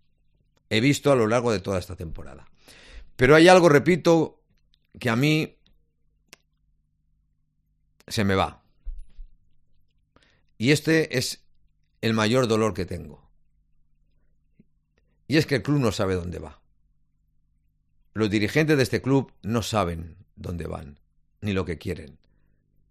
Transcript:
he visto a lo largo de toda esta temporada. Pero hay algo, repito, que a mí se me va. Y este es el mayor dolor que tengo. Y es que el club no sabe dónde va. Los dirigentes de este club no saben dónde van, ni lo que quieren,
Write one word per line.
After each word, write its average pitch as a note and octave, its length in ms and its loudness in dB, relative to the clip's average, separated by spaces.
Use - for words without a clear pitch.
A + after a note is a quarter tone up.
he G#2+ 100 0
visto C#3+ 320 2
a C3+ 40 4
lo A2+ 100 2
largo A#2 260 0
de G2 80 -2
toda F#2+ 180 -4
esta F2+ 180 -10
temporada. D2 500 -14
Pero C3 180 6
hay D#3+ 140 8
algo, F3+ 200 8
repito, D#3+ 720 4
que A#2+ 120 -2
a A2+ 60 0
mí D3+ 420 -2
se - 180 -4
me G2 100 0
va. F2+ 280 -2
Y A#2+ 160 0
este D#3 460 0
es - 260 -8
el A2+ 140 -2
mayor A2 340 0
dolor G#2+ 260 0
que F#2 120 -6
tengo. D#2 420 -16
Y C3+ 100 -2
es D#3 100 2
que C#3+ 100 -2
el A2+ 60 -4
club D3 180 -2
no A#2 100 0
sabe F#2+ 240 -2
dónde E2+ 240 -8
va. D#2+ 220 -18
Los G#2 180 -2
dirigentes C#3+ 460 0
de C3+ 60 2
este A2 200 -2
club C3+ 300 -2
no A2 200 -4
saben E2 540 -6
dónde F2 300 -10
van, D#2+ 340 -14
ni G#2 120 -6
lo F#2+ 120 -4
que D#2+ 140 -8
quieren, D#2+ 400 -12